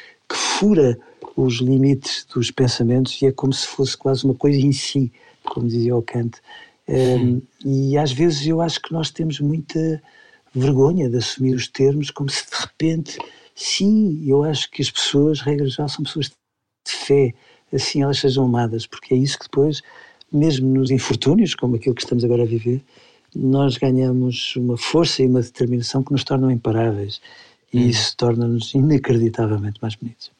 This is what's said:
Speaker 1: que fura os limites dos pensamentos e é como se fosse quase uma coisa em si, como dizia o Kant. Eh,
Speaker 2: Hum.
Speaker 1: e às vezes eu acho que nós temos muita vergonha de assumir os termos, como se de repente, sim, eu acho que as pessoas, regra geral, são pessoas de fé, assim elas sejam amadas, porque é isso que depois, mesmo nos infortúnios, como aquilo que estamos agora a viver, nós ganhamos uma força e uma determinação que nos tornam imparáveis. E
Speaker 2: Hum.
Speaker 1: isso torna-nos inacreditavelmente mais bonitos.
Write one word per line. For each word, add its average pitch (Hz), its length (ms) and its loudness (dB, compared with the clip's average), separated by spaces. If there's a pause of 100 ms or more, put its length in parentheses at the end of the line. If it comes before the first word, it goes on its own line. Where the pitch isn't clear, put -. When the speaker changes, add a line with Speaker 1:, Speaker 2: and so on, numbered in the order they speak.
(300)
Speaker 1:
que - 60 -6
fura 151 600 2 (380)
os 127 200 0
limites 135 760 2
dos 120 180 -2
pensamentos 127 680 0
e 139 40 2
é 135 60 4
como 135 200 -2
se - 160 -4
fosse - 300 -4
quase 135 280 -2
uma 131 100 2
coisa 143 240 2
em 139 120 4
si, 135 400 -2 (320)
como 120 240 -4
dizia 117 280 0
o 120 80 2
Kant. 117 340 -4 (500)
Eh, 127 300 2
Speaker 2:
Hum. 123 240 2 (240)
Speaker 1:
e 135 320 0
às 147 140 2
vezes 147 340 0
eu 160 160 0
acho 165 180 -2
que - 140 -10
nós 160 160 -4
temos 156 300 -4
muita 156 600 -2 (540)
vergonha 135 560 2
de 120 80 0
assumir 127 380 0
os 123 120 -6
termos, 139 440 0
como 139 180 -6
se - 160 -6
de - 100 -14
repente, - 640 -4 (360)
sim, 196 760 0
eu 139 160 4
acho 151 280 -2
que - 100 -8
as 135 100 -2
pessoas, 143 500 2
regra 143 260 0
geral, 139 220 -4
são 156 140 -6
pessoas 139 240 -6
de - 640 -18
fé, 139 420 2 (400)
assim 135 300 -2
elas 139 160 0
sejam 135 260 2
amadas, 117 400 -2
porque - 280 -6
é 131 40 4
isso 135 220 0
que - 60 -18
depois, 143 360 0 (500)
mesmo 147 380 2
nos 131 220 2
infortúnios, 143 640 2
como 123 200 -2
aquilo 120 200 -2
que - 60 -14
estamos 123 220 -2
agora 120 200 2
a - 20 2
viver, 117 360 -2 (540)
nós 135 420 2
ganhamos 127 760 0
uma 123 220 -2
força - 440 0
e 131 60 4
uma 127 140 4
determinação 120 640 -2
que - 100 -6
nos 135 100 0
tornam 131 280 0
imparáveis. 110 680 -2 (540)
E 123 60 2
Speaker 2:
Hum. 123 100 4
Speaker 1:
isso 113 260 -2
torna-nos 117 580 0
inacreditavelmente 117 1080 0
mais 107 140 -6
bonitos. - 440 -14